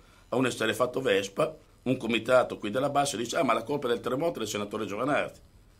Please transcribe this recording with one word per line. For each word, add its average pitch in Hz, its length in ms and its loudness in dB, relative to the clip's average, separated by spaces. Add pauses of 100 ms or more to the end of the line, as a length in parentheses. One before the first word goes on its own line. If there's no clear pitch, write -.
(300)
a - 80 0
un 131 80 4
esterrefatto 117 560 0
Vespa, 101 520 2 (300)
un 127 140 0
comitato 117 600 2
qui 107 120 -6
della 131 200 0
Bassa 135 280 0
dice: 113 200 -4
"Ah, - 60 2
ma 117 100 4
la 113 100 0
colpa 139 240 -4
del 113 120 0
terremoto 131 360 -2
è 117 40 -8
del 110 80 -4
senatore 104 380 -4
Giovanardi". 104 540 -2 (400)